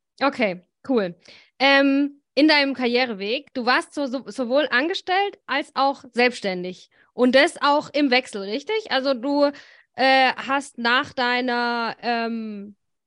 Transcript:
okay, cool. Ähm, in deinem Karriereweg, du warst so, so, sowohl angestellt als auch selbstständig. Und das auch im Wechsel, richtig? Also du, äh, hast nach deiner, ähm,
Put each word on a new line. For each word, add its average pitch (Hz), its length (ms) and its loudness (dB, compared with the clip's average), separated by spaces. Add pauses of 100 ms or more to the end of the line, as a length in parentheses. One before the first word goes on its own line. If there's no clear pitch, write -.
(220)
okay, 220 420 -2 (240)
cool. 202 280 0 (420)
Ähm, 277 640 2 (120)
in 294 140 6
deinem 277 260 4
Karriereweg, 240 800 -2
du 240 120 -4
warst 285 280 0
so, 285 120 -4
so, 247 200 -6
sowohl 254 440 -2
angestellt 370 760 -2
als 269 280 -6
auch 269 380 -2
selbstständig. 190 800 -4 (220)
Und 247 220 2
das 294 260 4
auch 285 300 0
im 285 200 2
Wechsel, 247 320 0
richtig? 285 480 -6
Also 269 240 0
du, 285 360 0 (440)
äh, 262 420 4
hast 262 420 -6
nach 240 340 0
deiner, 240 880 -2
ähm, 220 760 -6 (300)